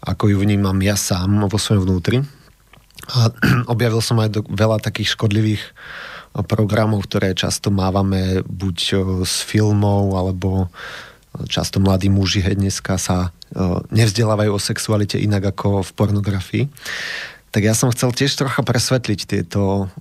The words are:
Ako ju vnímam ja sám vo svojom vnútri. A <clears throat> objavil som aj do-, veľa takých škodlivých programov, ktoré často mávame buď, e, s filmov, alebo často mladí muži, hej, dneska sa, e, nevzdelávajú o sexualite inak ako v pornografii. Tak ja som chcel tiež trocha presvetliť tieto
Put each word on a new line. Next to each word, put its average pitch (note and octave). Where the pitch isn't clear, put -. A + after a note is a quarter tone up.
Ako G#2
ju G2+
vnímam G2
ja G#2
sám G2+
vo G#2
svojom F#2+
vnútri. F#2+
A A2+
<clears throat> B2
objavil A2+
som A2+
aj G#2+
do-, G#2+
veľa G#2+
takých -
škodlivých G#2+
programov, G#2+
ktoré G2
často -
mávame F#2+
buď, F#2+
e, -
s -
filmov, G2+
alebo F#2
často -
mladí F#2+
muži, G2
hej, F#2+
dneska G2
sa, F2+
e, -
nevzdelávajú G#2+
o G2+
sexualite G#2+
inak G2+
ako G2+
v F#2
pornografii. G2+
Tak A2
ja A2
som B2+
chcel B2
tiež C3+
trocha B2
presvetliť A#2
tieto G2